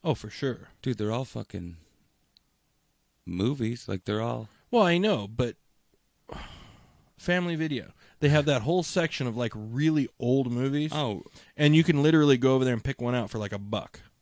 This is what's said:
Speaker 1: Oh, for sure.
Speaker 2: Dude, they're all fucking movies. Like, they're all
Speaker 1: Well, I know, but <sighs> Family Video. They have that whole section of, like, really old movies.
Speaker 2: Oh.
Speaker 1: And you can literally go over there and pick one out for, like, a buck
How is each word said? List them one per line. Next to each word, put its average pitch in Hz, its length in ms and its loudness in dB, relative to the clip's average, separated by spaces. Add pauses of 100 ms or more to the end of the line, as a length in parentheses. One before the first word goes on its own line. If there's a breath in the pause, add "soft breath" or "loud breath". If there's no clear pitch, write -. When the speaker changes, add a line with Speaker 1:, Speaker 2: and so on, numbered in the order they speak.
Speaker 1:
Oh, 160 100 0
for - 140 -12
sure. - 400 -8 (140)
Speaker 2:
Dude, 123 160 -4
they're 107 140 -2
all 123 120 -4
fucking 87 520 -12 (1500)
movies. 113 640 -4
Like, 98 160 -8
they're 107 160 -4
all 117 280 -6 (220 soft breath)
Speaker 1:
Well, 233 120 4
I 170 160 4
know, 180 300 0
but 117 280 -4 (760)
<sighs> - 60 -14 (800 loud breath)
Family 175 400 -2
Video. 151 360 -4 (280 soft breath)
They 147 80 4
have 147 180 4
that 135 160 0
whole 170 200 0
section 165 440 -2
of, 113 100 -4
like, 117 180 -4
really 131 540 0 (100)
old 127 340 0
movies. 139 420 -2
Speaker 2:
Oh. 123 280 -4 (340 loud breath)
Speaker 1:
And 147 180 6
you 160 100 8
can 147 180 4
literally 151 340 6
go 131 180 4
over 131 100 2
there 127 100 0
and 113 100 -6
pick - 160 -6
one 120 140 -2
out 117 160 -4
for, 117 80 -8
like, 104 140 -6
a 101 60 -6
buck 101 420 -8 (200)